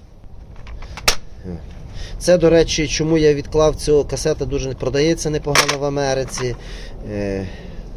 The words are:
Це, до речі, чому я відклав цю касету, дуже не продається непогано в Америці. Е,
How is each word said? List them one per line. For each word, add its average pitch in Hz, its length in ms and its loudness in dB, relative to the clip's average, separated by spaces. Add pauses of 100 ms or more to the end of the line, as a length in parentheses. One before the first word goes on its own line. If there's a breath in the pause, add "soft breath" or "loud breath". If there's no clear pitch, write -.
(2250 loud breath)
Це, 180 200 6
до 165 120 6
речі, 160 380 4
чому 160 300 2
я 151 160 6
відклав 151 420 2
цю 147 340 4
касету, 143 360 0
дуже 131 220 -2
не 127 60 -4
продається 151 560 2
непогано 147 500 0
в 143 40 0
Америці. 135 720 0 (560 loud breath)
Е, 98 340 -2 (500 loud breath)